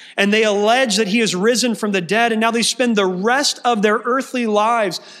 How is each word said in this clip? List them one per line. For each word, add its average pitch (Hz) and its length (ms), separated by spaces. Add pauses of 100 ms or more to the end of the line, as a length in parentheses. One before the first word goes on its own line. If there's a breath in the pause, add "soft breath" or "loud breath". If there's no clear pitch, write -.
(160 loud breath)
And 202 160
they 220 120
allege 214 540
that 220 100
he 226 120
is 185 140
risen 226 400
from 208 160
the 190 100
dead. 214 300
And 220 100
now 220 120
they 226 100
spend 240 320
the 196 120
rest 220 580
of 233 180
their 214 220
earthly 247 420
lives 208 540 (200 loud breath)